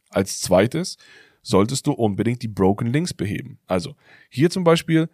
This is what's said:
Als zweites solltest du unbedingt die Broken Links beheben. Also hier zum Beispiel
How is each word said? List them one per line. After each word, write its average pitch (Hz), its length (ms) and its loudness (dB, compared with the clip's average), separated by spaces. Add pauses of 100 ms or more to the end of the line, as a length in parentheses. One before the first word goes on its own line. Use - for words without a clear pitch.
(100)
Als - 300 -4
zweites 107 560 2 (460)
solltest 113 440 0
du 147 60 0
unbedingt 110 500 -2
die 117 60 -8
Broken 101 400 0
Links 156 260 -2
beheben. - 520 -8
Also 87 280 -4 (340)
hier 160 220 2
zum 190 140 -4
Beispiel 165 500 2